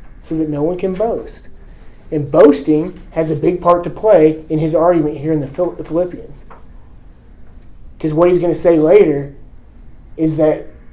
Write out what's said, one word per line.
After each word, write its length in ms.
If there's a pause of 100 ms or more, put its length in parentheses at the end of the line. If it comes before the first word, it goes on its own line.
(220)
so 140
that 120
no 160
one 140
can 160
boast. 560 (600)
And 220
boasting 720 (100)
has 200
a 40
big 240
part 240
to 60
play 580
in 120
his 160
argument 420
here 160
in 80
the 60
Phil-, 360
Philippians. 640 (1500)
'Cause 140
what 160
he's 100
gonna 160
say 240
later 560 (800)
is 220
that 300 (260)